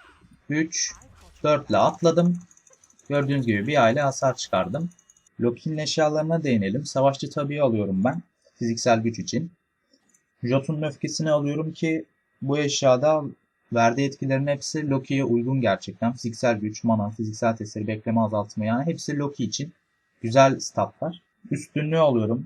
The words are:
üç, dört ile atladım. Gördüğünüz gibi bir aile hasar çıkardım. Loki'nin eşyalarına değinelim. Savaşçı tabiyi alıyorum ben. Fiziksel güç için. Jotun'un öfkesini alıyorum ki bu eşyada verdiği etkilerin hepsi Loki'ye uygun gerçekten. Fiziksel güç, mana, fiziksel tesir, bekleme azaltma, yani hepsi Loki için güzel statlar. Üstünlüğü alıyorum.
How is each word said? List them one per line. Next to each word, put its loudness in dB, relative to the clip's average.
üç, -2
dört 0
ile 2
atladım. 2
Gördüğünüz 0
gibi 2
bir 4
aile 4
hasar 0
çıkardım. -2
Loki'nin -2
eşyalarına 0
değinelim. 0
Savaşçı 0
tabiyi -2
alıyorum 0
ben. 0
Fiziksel 0
güç -4
için. -6
Jotun'un -2
öfkesini -4
alıyorum 0
ki -2
bu 0
eşyada 2
verdiği 4
etkilerin -2
hepsi -4
Loki'ye 0
uygun 0
gerçekten. 0
Fiziksel -2
güç, -6
mana, 2
fiziksel -2
tesir, -8
bekleme -2
azaltma, -2
yani 0
hepsi -4
Loki -4
için -6
güzel 4
statlar. -6
Üstünlüğü -2
alıyorum. 2